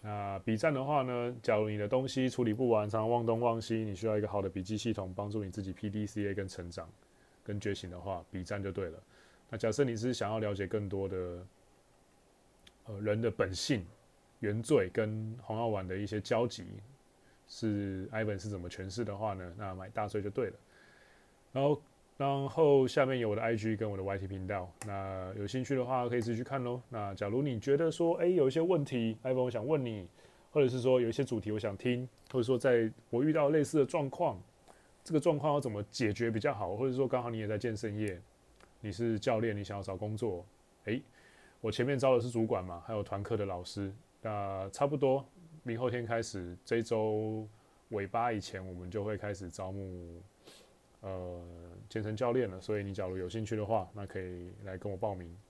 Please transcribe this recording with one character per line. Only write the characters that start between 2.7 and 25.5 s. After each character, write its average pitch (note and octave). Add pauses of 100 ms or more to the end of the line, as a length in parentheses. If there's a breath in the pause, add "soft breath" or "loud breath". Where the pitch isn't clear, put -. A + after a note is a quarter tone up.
常 A2
常 A2
忘 A#2+
东 A2+
忘 A#2
西， A2+
你 G#2
需 G#2+
要 G#2+
一 G#2
个 G#2
好 G2+
的 G2
笔 F#2+
记 G#2+
系 A2+
统 F#2+
帮 G2+
助 G#2
你 F#2+
自 G#2
己 F#2
P G#2
D G#2
C G2+
A G2
跟 G2
成 F2
长 E2+ (540 soft breath)
跟 G#2
觉 G2
醒 F#2
的 F2
话， F2
比 F#2
战 G2+
就 G2
对 F2+
了。 D#2+ (460 soft breath)
那 A2+
假 A2
设 C#3+
你 A#2+
是 A#2+
想 G#2+
要 A2
了 G#2
解 G2
更 G2+
多 F#2+
的， F2+ (1400)
呃， G2+
人 G#2+
的 A#2
本 F#2+
性、 G2+ (540)
原 G#2+
罪 G#2+
跟 A2
红 A2
药 A#2
丸 G2
的 F#2
一 G2+
些 G#2
交 A#2
集， G2 (840 soft breath)
是 G2+
Ivan G#2+
是 G#2
怎 G2+
么 F2
诠 F#2+
释 G#2+
的 G2+
话 G#2
呢， F2+
那 G2
买 F#2
大 G#2+
罪 G#2
就 G2+
对 A#2
了。 F2+ (1000 loud breath)
然 C3+
后， D3 (360)
然 C#3
后 C#3+
下 C3+
面 C3
有 A2
我 G#2
的 A2+
I A#2
G G#2+
跟 G#2+
我 G2
的 F#2+
Y G2
T F#2+
频 F#2+
道， F#2 (140)
那 F#2+
有 G#2
兴 B2+